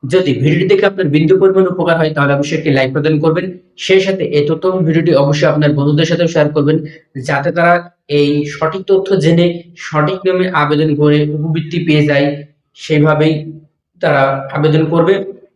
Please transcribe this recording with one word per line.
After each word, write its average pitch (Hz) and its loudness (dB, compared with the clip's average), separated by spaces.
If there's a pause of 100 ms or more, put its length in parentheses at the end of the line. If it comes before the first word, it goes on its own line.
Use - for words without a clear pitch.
যদি 147 0 (100)
ভিডিওটি 165 2
দেখে 202 2
আপনার 190 -4
বিন্দু 160 4
পরিমাণ 190 4
উপকার 170 0
হয় 156 0
তাহলে 143 0
অবশ্যই 143 -4
একটি 151 -2
লাইক 131 0
প্রদান 151 0 (100)
করবেন। 165 0 (380)
সেই 190 4
সাথে 190 -2 (120)
এই 143 2
তথ্য 160 -4 (220)
ভিডিওটি 160 2 (100)
অবশ্যই 147 0
আপনার 151 2
বন্ধুদের 147 0
সাথেও 170 0
শেয়ার 147 2
করবেন 151 2 (520)
যাতে 147 -2
তারা 175 4 (440)
এই 147 2 (240)
সঠিক 175 -4
তথ্য 190 2 (160)
জেনে 170 4 (400)
সঠিক 151 -2
নিয়মে 185 0 (160)
আবেদন 151 0 (100)
করে 147 4 (180)
উপবৃত্তি 165 -4
পেয়ে 151 2
যায়, 143 2 (520)
সেইভাবেই 151 2 (680)
তারা 147 2 (340)
আবেদন 151 2 (100)
করবে। 170 2 (420)